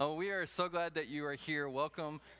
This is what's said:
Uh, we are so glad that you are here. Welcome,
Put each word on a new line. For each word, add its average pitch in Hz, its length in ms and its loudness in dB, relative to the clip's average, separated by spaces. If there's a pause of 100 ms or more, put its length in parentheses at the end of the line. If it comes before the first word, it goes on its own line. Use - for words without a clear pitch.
Uh, 147 120 4
we 175 180 0
are 185 160 0
so 180 220 0
glad 170 260 0
that 151 140 0
you 147 180 -2
are 143 80 -2
here. 147 340 0
Welcome, 151 520 -2 (200)